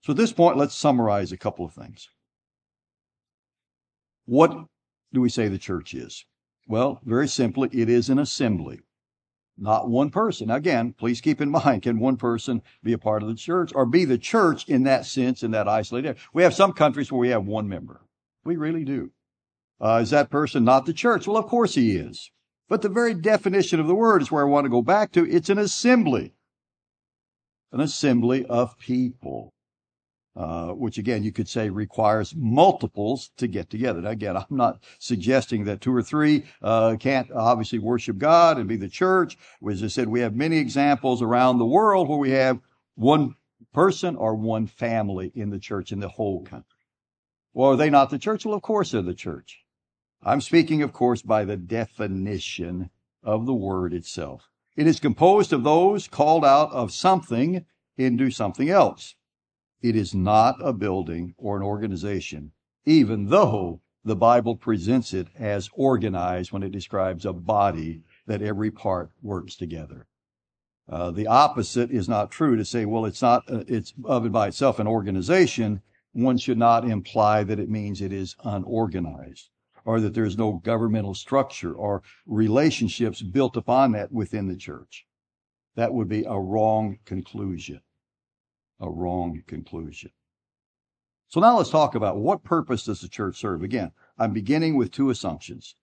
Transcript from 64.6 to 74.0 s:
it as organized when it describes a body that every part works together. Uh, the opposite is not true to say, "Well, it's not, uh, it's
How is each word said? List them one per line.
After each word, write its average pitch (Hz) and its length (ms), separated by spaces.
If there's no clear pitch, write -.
it 90 160
as 101 360
organized 92 800
when 98 100
it 95 100
describes 95 540
a 92 80
body 85 680
that 104 140
every 104 300
part 90 400
works 101 340
together. 67 520
Uh, 85 220
the 104 160
opposite 120 640
is 117 180
not 101 220
true 143 260
to 107 80
say, 113 220
"Well, 110 180
it's 104 160
not, 120 300
uh, 117 180
it's 113 240